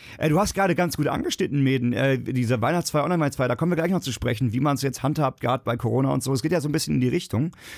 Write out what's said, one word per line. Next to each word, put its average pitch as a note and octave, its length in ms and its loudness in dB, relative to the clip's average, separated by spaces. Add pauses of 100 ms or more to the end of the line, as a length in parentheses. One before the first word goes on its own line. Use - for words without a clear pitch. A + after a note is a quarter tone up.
(180)
Äh, D3+ 100 0
du D3+ 140 4
hast G#3 120 0
gerade G3 220 2
ganz F3 220 0
gut C#3+ 100 0
angeschnitten, - 560 -2
Mäden, C3 300 2
äh, C3+ 260 2
diese B2 420 0
Weihnachtsfeier, D3+ 440 0
Online-Weihnachtsfeier, D3 420 0
da B2 80 2
kommen E3+ 160 0
wir E3 60 2
gleich E3+ 140 0
noch F3+ 100 2
zu C3+ 100 -6
sprechen, A#2 400 -2
wie A#2+ 80 -2
man's C#3 220 0
jetzt C3+ 220 -4
handhabt, C#3+ 360 0
gerade B2+ 240 -2
bei A#2+ 140 -2
Corona B2+ 340 0
und C#3 100 0
so. C3+ 120 -2
Es C3+ 80 0
geht D#3 100 0
ja F3 80 2
so C#3 80 -2
ein D3+ 60 -2
bisschen D3+ 220 0
in C#3 60 2
die B2 60 2
Richtung. C#3+ 480 -2 (220)